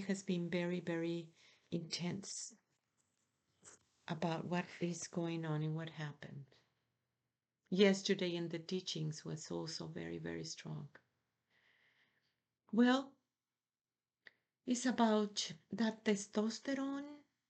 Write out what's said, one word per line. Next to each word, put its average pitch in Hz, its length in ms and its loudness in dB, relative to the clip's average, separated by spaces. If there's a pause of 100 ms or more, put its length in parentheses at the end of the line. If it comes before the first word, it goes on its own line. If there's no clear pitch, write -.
has 196 160 0
been 175 280 0
very, 175 280 0
very 165 480 -2 (460)
intense 175 840 -4 (1500)
about 165 380 -2
what 175 220 0 (140)
is 175 280 -2
going 165 360 -2
on 151 180 0
and 156 120 0
what 160 160 -6
happened. 143 540 -10 (1300)
Yesterday 190 680 6
in 170 140 -2
the 165 100 -4
teachings 160 640 -4
was 160 260 -8
also - 380 -6
very, 165 300 -6
very 160 260 -6
strong. 156 420 -8 (1900)
Well, 247 380 6 (1500)
it's 254 220 0
about 214 640 4 (220)
that 220 320 0
testosterone 269 1040 0 (400)